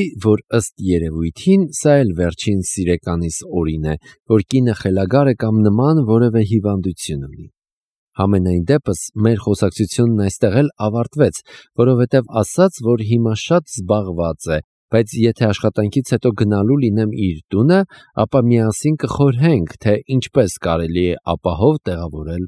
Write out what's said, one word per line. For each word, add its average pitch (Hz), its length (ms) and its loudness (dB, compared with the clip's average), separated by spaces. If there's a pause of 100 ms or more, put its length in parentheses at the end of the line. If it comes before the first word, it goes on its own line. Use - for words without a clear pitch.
(160)
որ 104 320 2
ըստ 113 320 -2
երևույթին 85 880 0
սա 151 260 0
էլ 135 180 4
վերջին 90 500 -2
սիրեկանիս 85 720 -2 (140)
օրին 80 340 -2
է, 78 100 -2 (280)
որ 110 200 2
կինը 123 320 0
խելագար 95 540 0
է 123 60 2
կամ 110 260 0
նման 123 420 2
որևէ 113 400 2
հիվանդություն 95 800 -2
ունի։ 73 240 -16 (680)
Համենայն 90 480 2
դեպս, 135 360 0 (120)
մեր 107 260 2
խոսակցությունն 107 840 0
այստեղ 101 360 0
էլ 143 200 2
ավարտվեց, 113 640 -2 (340)
որովհետև 123 600 2
ասաց, 151 480 0
որ 113 240 0
հիմա 113 300 0
շատ 165 360 -2
զբաղված 90 800 -2
է, 78 80 0 (340)
բայց 113 220 0
եթե 113 320 0
աշխատանքից 104 640 -2
հետո 123 220 0
գնալու 104 460 0
լինեմ 110 380 0
իր 92 280 -2
տունը, 147 360 2 (320)
ապա 117 300 0
միասին 117 560 0
կխորհենք, 135 760 0
թե 104 200 0 (120)
ինչպես 131 520 -2
կարելի 85 460 -2
է 87 200 0
ապահով 90 560 0
տեղավորել 82 680 -8